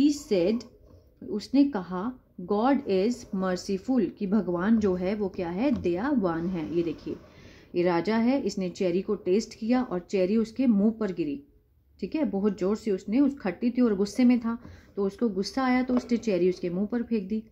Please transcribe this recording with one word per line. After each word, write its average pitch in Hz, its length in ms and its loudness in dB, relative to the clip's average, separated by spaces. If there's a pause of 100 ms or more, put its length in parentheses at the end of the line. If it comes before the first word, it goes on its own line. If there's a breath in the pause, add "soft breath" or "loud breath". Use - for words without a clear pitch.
he 294 320 2
said, 202 320 2 (640)
उसने 254 360 2
कहा, 190 560 -6 (200)
"God 214 360 2 (120)
is 202 260 2 (220)
merciful." 190 760 -2
कि - 160 -8
भगवान 185 520 2
जो 202 160 2
है 180 200 -2
वो 208 140 -2
क्या 180 220 -6
है, 208 320 -2
दयावान 175 640 0
है। 170 300 -4
ये 175 60 2
देखिए, - 340 -6 (580 loud breath)
ये 175 80 0
राजा 175 340 2
है, 247 260 2
इसने 190 280 -4
चेरी 185 320 0
को 208 120 -2
taste 202 400 0
किया 247 280 0
और 180 180 -4
चेरी 185 360 0
उसके 226 300 0
मुंह 214 240 6
पर 220 220 -2
गिरी, 151 300 -4 (580)
ठीक 185 140 -8
है, 311 100 0
बहुत 196 340 0
जोर 196 180 0
से 214 140 -4
उसने, 202 300 0
उस 277 180 2
खट्टी 214 320 -2
थी 247 100 0
और 226 160 4
गुस्से 208 280 0
में 240 160 6
था 233 180 -4 (380 loud breath)
तो 196 100 0
उसको 202 220 0
गुस्सा 196 360 -2
आया 254 180 2
तो 254 140 0
उसने 240 220 0
चेरी 185 300 2
उसके 180 220 -2
मुंह 185 160 -2
पर 233 160 -4
फेंक 220 260 -4
दी। 220 240 -4